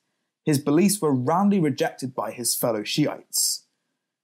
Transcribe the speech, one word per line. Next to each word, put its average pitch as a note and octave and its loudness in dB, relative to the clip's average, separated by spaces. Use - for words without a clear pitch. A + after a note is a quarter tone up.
his D3 2
beliefs E3 2
were D3+ 0
roundly F3 2
rejected D3+ -2
by A2 -6
his A#2+ -4
fellow A2 -2
Shiites, - -4